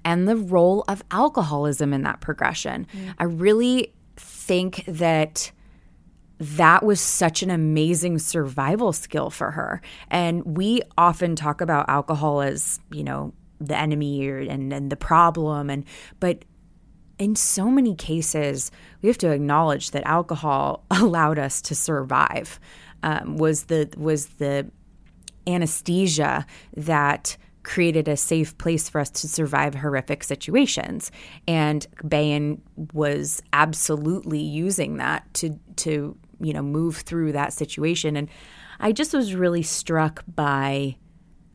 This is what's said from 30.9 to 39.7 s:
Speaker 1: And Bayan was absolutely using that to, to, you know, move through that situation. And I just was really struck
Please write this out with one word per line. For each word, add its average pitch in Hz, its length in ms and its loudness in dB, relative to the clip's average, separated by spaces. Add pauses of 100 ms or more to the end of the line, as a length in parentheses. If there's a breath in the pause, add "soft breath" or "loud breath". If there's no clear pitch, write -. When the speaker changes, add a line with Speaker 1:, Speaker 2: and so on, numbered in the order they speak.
Speaker 1:
And 151 400 0 (160)
Bayan 147 580 0 (320)
was 147 480 -2 (120)
absolutely 156 880 0
using 151 560 -2
that 135 380 -4
to, 156 220 -4 (200)
to, 151 380 -4 (240)
you 156 140 -2
know, 147 80 -6
move 156 360 -2
through 165 340 -4
that 143 220 -2
situation. 156 640 -2
And 147 120 -4 (500 loud breath)
I 214 120 2
just 294 220 -2
was 233 200 0
really 175 300 0
struck 160 640 -2